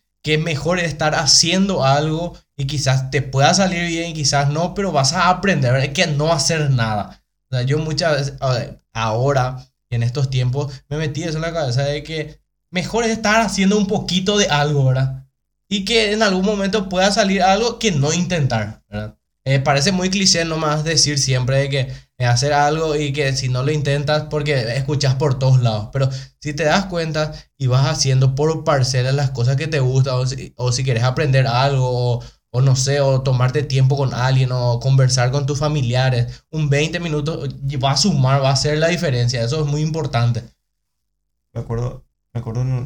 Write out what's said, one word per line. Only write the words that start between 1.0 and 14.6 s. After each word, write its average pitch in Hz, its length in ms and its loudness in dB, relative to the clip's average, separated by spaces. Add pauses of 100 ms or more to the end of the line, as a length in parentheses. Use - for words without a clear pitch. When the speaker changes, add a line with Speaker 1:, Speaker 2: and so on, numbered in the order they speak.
Speaker 1:
haciendo 165 680 2
algo 156 520 0 (200)
y 139 100 -4
quizás 135 440 0
te 139 120 0
pueda 139 320 2
salir 175 320 0
bien, 170 280 -4
quizás 143 360 0
no, 175 240 -2
pero 196 180 -2
vas 135 200 2
a 175 160 2
aprender, 175 440 2
¿verdad? 135 200 0
Que 185 140 2
no 151 260 0
hacer 151 380 0
nada. 110 520 -2 (280)
O 127 60 -4
sea, 123 60 -2
yo 139 160 0
muchas 156 380 0
veces, 135 240 -4
a 131 120 0
ver, - 300 -6 (100)
ahora, 127 720 -2 (260)
en 117 140 -2
estos 131 260 -2
tiempos, 127 420 -2 (160)
me 143 100 -6
metí 160 260 -6
eso 156 140 -4
en 156 40 -4
la 165 100 -4
cabeza 139 300 -2
de 147 200 -4
que 156 380 -10 (300)
mejor 208 340 -2
es 226 60 0
estar 220 300 0
haciendo 196 360 2
un 208 100 2
poquito 190 520 -2
de 202 80 4
algo, 147 400 2